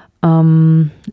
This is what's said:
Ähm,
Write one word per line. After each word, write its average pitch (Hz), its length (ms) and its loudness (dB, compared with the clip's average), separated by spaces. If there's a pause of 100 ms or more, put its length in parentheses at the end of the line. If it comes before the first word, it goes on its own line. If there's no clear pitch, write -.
(200)
Ähm, 160 680 0 (220)